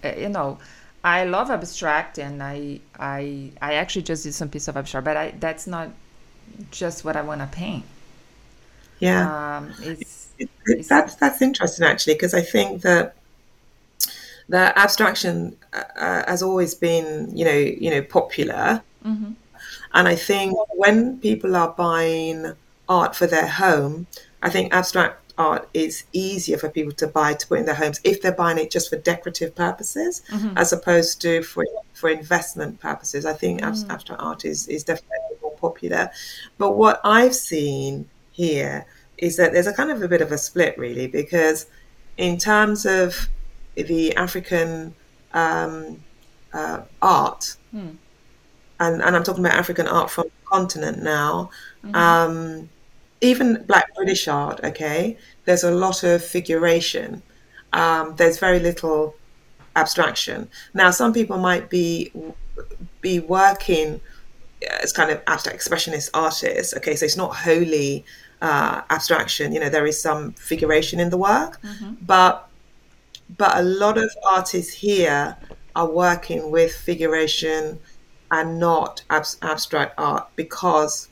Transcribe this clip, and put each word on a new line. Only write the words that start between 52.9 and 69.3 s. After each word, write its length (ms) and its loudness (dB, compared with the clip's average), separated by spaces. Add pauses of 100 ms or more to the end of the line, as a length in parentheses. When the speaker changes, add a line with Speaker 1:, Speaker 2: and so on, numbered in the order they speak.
Speaker 2:
even 460 4
Black 280 4
British 320 -2
art, 360 -2
okay, 520 -2 (300)
there's 180 4
a 80 4
lot 320 0
of 220 4
figuration. 960 0 (500)
Um, 460 2
there's 220 6
very 200 4
little 560 0 (600)
abstraction. 760 -2 (240)
Now, 180 6
some 220 2
people 240 0
might 320 0
be, 420 0 (920)
be 180 0
working 800 2 (800)
as 100 -4
kind 200 2
of 160 -2
abstract 320 -2
expressionist 560 -4
artists, 640 -2
okay, 180 -2
so 100 0
it's 120 0
not 180 -4
wholly, 680 2 (380)
uh, 480 0
abstraction. 640 0